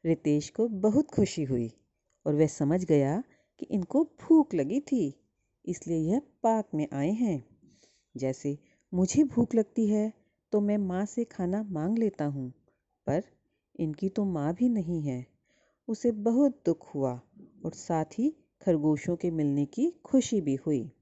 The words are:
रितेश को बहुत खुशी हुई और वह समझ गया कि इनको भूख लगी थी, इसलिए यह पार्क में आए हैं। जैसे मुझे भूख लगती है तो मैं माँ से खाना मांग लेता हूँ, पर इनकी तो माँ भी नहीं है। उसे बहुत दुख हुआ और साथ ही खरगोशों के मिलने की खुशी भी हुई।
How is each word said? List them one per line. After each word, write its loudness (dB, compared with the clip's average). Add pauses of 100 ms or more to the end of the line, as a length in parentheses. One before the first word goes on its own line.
रितेश 2
को 0
बहुत 2
खुशी 0
हुई -2 (540)
और 0
वह 4
समझ 0
गया 2 (340)
कि -10
इनको 0
भूख 2
लगी 0
थी, -2 (460)
इसलिए -4
यह 0 (200)
पार्क 2
में -2
आए 0
हैं। -2 (600)
जैसे -4 (360)
मुझे 2
भूख 0
लगती 0
है 0 (400)
तो 2
मैं 0
माँ -2
से -4
खाना -4
मांग -2
लेता -2
हूँ, -4 (540)
पर 0 (580)
इनकी -4
तो -2
माँ 0
भी 2
नहीं -2
है। -4 (640)
उसे -2
बहुत 2
दुख -2
हुआ -2 (440)
और -4
साथ -4
ही -2 (260)
खरगोशों 2
के -4
मिलने 0
की -2 (140)
खुशी 2
भी 0
हुई। -2 (120)